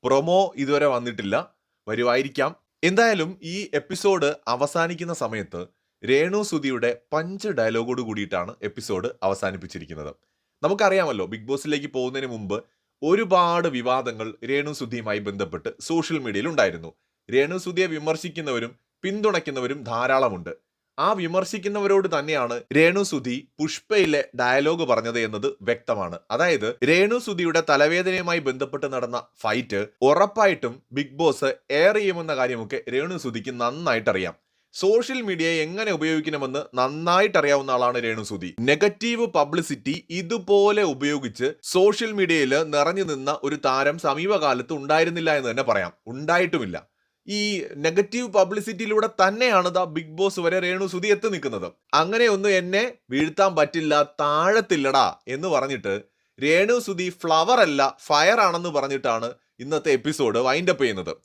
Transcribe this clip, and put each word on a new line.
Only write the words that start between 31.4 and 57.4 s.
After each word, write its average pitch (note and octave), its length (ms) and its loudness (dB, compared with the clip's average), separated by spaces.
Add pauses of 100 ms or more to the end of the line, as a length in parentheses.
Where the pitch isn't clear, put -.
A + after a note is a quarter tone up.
എയർ E3 240 4
ചെയ്യുമെന്ന E3+ 420 -2
കാര്യമൊക്കെ B2 460 -4 (100)
രേണു D#3+ 260 -2
സുധിക്ക് A#2+ 420 -6
നന്നായിട്ടറിയാം. A#2 720 0 (380)
സോഷ്യൽ A#3+ 500 2
മീഡിയയെ E3 400 0
എങ്ങനെ G3 300 -4
ഉപയോഗിക്കണമെന്ന് D3+ 720 -2 (100)
നന്നായിട്ടറിയാവുന്ന D3 960 2
ആളാണ് B2 320 2
രേണു A2 200 -2
സുധി. F#2 380 -8
നെഗറ്റീവ് G#3 640 2
പബ്ലിസിറ്റി D#3 840 -2
ഇതുപോലെ G3+ 720 2
ഉപയോഗിച്ച് C#3 720 -2 (100)
സോഷ്യൽ G#3 500 2
മീഡിയയിൽ D#3+ 500 2
നിറഞ്ഞു D#3 400 0
നിന്ന C#3+ 400 -4
ഒരു C#3+ 140 -2
താരം C#3 420 0
സമീപകാലത്ത് D3+ 760 0
ഉണ്ടായിരുന്നില്ല D#3+ 640 0
എന്ന് C3 140 -2
തന്നെ B2 120 -2
പറയാം, G2 300 0 (140)
ഉണ്ടായിട്ടുമില്ല. C#3 920 -2 (320)
ഈ G#3 340 -2 (120)
നെഗറ്റീവ് G3 520 0
പബ്ലിസിറ്റിയിലൂടെ G#3 800 0
തന്നെയാണ് G3+ 600 2
ദാ F3+ 160 0
ബിഗ് D#3+ 320 -8
ബോസ് F#3+ 240 0
വരെ E3+ 200 2
രേണു F#3 260 -2
സുധി F3+ 220 -4
എത്തി G#3 200 2
നിൽക്കുന്നത്. A#2+ 440 -4 (220)
"അങ്ങനെ G3 320 4
ഒന്നും G3+ 240 2
എന്നെ F#3+ 420 0 (180)
വീഴ്ത്താൻ D#3 460 2
പറ്റില്ല, D3+ 460 2
താഴത്തില്ലടാ" D3 1120 2 (140)
എന്ന് C#3+ 200 -6
പറഞ്ഞിട്ട്, B2+ 540 -2 (400)
രേണു F#3+ 360 4
സുധി F#3 320 -4
ഫ്ലവർ E3+ 500 4